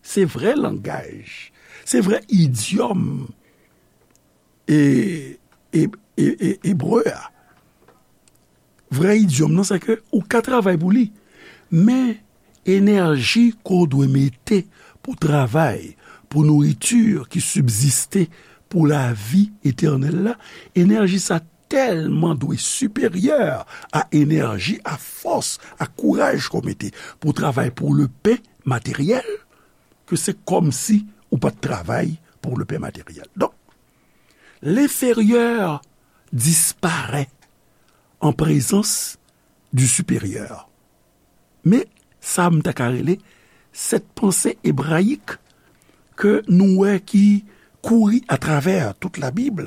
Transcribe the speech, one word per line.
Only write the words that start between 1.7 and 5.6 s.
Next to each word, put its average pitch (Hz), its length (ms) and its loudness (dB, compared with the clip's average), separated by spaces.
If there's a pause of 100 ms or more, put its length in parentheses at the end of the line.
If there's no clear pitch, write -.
se - 160 0
vre 202 220 0 (100)
idyòm 180 720 0 (1700)
e, 151 100 4 (960)